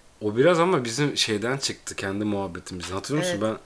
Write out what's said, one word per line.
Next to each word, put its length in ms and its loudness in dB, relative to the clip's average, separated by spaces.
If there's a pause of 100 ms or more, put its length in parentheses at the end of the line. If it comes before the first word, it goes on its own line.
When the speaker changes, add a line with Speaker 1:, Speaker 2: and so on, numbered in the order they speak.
(200)
Speaker 1:
O 160 -2
biraz 240 6
ama 240 4
bizim 320 0
şeyden 420 0
çıktı, 380 -6
kendi 280 -4
muhabbetimizden. 720 -4
Hatırlıyor 320 -2
musun? 200 -2
Speaker 2:
Evet. 200 -2